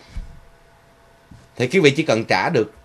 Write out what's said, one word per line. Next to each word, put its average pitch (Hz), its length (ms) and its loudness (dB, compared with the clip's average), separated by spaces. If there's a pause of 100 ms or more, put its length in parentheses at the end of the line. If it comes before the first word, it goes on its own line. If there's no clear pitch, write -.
(1600)
thì 127 120 -4
quý 185 120 0
vị 147 120 6
chỉ 147 120 0
cần 113 220 -2
trả 104 240 0
được, 120 240 -2 (120)